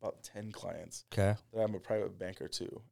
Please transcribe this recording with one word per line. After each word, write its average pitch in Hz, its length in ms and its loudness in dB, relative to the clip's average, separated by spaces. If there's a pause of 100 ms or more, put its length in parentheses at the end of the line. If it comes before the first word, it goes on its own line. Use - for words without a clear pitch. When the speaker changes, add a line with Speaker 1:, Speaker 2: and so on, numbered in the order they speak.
Speaker 1:
about - 200 -2
ten 107 300 -8
clients 85 640 -8
Speaker 2:
Okay. 101 220 6 (180)
Speaker 1:
that 113 80 2
I'm 107 140 4
a 90 40 -2
private 95 400 0
banker 90 300 -6
to. - 320 -4 (100)